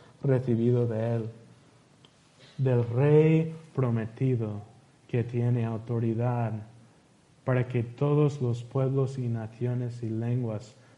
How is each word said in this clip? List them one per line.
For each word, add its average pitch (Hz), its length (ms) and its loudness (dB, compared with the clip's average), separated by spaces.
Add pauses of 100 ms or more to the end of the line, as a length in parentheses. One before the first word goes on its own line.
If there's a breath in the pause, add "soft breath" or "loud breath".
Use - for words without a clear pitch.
(220 loud breath)
recibido 123 640 2
de 117 300 -2
Él, 113 140 -6 (1300 loud breath)
del 123 320 2
Rey 156 640 4 (200)
prometido 117 880 0 (480)
que 120 160 0
tiene 120 400 0
autoridad 117 880 -2 (920 loud breath)
para 127 200 2
que 120 160 -2
todos 147 600 0
los 120 220 -2
pueblos 135 520 -2
y 123 120 -4
naciones 120 720 -6
y 110 80 -6
lenguas 113 640 -4 (240 loud breath)